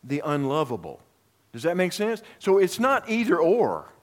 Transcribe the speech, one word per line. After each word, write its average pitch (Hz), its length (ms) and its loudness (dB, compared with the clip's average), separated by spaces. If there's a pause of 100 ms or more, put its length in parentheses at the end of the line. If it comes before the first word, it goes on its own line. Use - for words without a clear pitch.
the 139 220 -6
unlovable. 135 760 -4 (520)
Does 117 100 -12
that 165 140 -2
make 180 160 0
sense? 220 280 -4 (180)
So 196 180 4
it's 185 220 2
not 254 300 0
either 226 280 2
or. 165 480 2 (180)